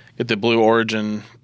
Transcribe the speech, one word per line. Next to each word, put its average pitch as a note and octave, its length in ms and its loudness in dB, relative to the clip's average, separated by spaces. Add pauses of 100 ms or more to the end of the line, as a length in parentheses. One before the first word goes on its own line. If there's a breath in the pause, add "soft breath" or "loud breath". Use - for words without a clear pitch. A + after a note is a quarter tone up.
(160 loud breath)
get A#2 120 -6
the A2+ 80 -2
Blue A2+ 240 0
Origin, A2 640 0 (200 loud breath)